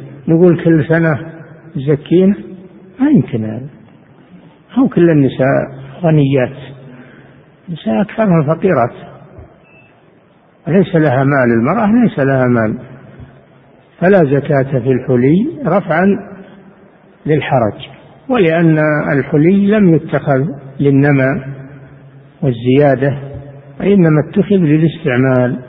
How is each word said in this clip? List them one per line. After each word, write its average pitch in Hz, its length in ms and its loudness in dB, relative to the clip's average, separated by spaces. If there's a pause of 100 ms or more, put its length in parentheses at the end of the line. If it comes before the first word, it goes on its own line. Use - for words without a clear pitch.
(280)
نقول 170 360 4
كل 165 240 2
سنة 160 440 -2 (440)
زكينا؟ 160 600 0 (640)
ما 269 100 2
يمكن 123 360 0
هذا، 113 220 -10 (1080)
هو 247 140 2
كل 170 220 2
النساء 135 540 0 (380)
غنيات، 139 560 0 (1120)
النساء 214 320 -4
أكثرها 165 540 0
فقيرات، 147 380 0 (1700)
ليس 180 280 0
لها 139 280 2
مال، 135 300 2
المرأة 202 500 0
ليس - 160 -2
لها 131 280 2
مال، 117 300 0 (1200)
فلا 190 180 2
زكاة 139 600 0
في 120 120 -2
الحلي 135 560 2 (180)
رفعا 170 400 0 (1200)
للحرج، 131 640 -2 (420)
ولأن 165 480 2 (360)
الحلي 160 540 2
لم 202 280 4
يتخذ 139 500 -2 (340)
للنمى 139 640 2 (960)
والزيادة، 131 880 0 (500)
وإنما 170 500 2
اتخذ 202 260 0
للاستعمال، 135 1120 0